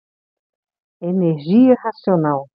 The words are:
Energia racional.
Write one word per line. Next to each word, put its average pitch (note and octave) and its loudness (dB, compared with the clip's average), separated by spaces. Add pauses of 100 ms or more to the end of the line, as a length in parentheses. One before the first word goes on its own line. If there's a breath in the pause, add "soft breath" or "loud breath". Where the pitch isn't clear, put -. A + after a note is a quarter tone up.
(1000)
Energia F3+ 2
racional. D#3 -4